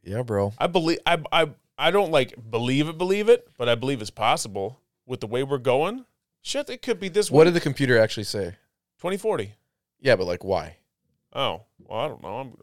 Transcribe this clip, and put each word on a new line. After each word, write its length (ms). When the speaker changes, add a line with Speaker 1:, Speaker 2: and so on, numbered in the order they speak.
Speaker 1:
Yeah, 200
bro. 340
Speaker 2:
I 100
belie-, 380
I, 160
I, 180
I 140
don't, 200
like, 240
believe 380
it, 100
believe 320
it, 180
but 100
I 80
believe 260
it's 80
possible 680
with 140
the 80
way 160
we're 140
going. 480
Shit, 280
it 120
could 180
be 100
this 200
Speaker 1:
What 100
Speaker 2:
week. 80
Speaker 1:
did 80
the 80
computer 360
actually 240
say? 320
Speaker 2:
Twenty 180
forty. 360
Speaker 1:
Yeah, 160
but, 100
like, 180
why? 340
Speaker 2:
Oh, 300
well, 160
I 80
don't 160
know. 140
I'm, 240